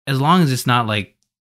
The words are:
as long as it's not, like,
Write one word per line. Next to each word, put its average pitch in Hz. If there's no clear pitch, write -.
as 131
long 170
as 143
it's 123
not, 120
like, 104